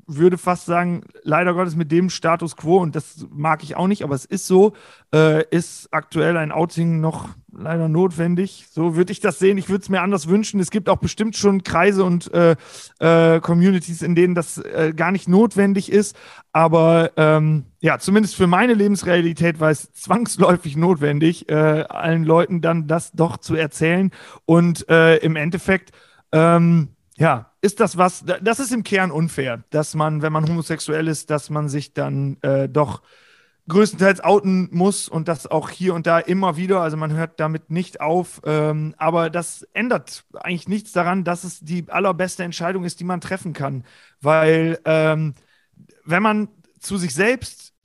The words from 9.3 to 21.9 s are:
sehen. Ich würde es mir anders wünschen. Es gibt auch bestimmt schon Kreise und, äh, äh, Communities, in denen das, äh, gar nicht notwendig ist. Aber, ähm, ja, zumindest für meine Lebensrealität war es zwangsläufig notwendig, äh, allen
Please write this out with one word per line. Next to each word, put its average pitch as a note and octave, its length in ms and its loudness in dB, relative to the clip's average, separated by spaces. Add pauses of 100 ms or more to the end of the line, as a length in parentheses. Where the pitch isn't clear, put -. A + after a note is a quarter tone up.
sehen. G3 180 4
Ich F#3+ 120 -6
würde F#3+ 120 -2
es - 80 -12
mir F#3 120 0
anders F3+ 260 -2
wünschen. G3+ 320 0
Es F3+ 120 -2
gibt G3+ 180 -2
auch F#3+ 80 2
bestimmt G#3+ 380 -4
schon G3 280 2
Kreise F#3+ 400 2
und, F3 300 -2
äh, E3+ 220 4 (440)
äh, E3 400 6
Communities, E3+ 600 2
in E3 120 -2
denen F3 220 4
das, E3 220 -6
äh, - 380 -2
gar E3+ 160 0
nicht G3 160 -4
notwendig G3 640 2
ist. G#3 240 2 (360)
Aber, E3 680 4
ähm, D#3 480 2 (140)
ja, D3+ 180 0
zumindest G3+ 380 0
für F#3 120 2
meine G3+ 260 4
Lebensrealität F3 840 0
war D#3 120 4
es - 220 -6
zwangsläufig F#3 840 0
notwendig, D#3 760 0
äh, D#3 400 0
allen E3 360 -2